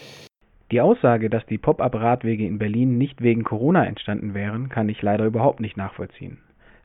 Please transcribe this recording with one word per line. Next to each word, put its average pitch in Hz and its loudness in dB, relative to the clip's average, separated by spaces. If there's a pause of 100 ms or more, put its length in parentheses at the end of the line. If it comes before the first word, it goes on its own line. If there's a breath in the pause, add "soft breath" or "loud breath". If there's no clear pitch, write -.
(720 loud breath)
Die 120 2
Aussage, 120 4
dass 110 -2
die 107 -4
Pop-up-Radwege 113 0
in 101 -4
Berlin 117 0
nicht 139 -2
wegen 117 4
Corona 123 2
entstanden 104 -6
wären, 107 -6
kann 110 -2
ich 107 -6
leider 104 0
überhaupt 113 0
nicht 107 -8
nachvollziehen. - -12 (440 soft breath)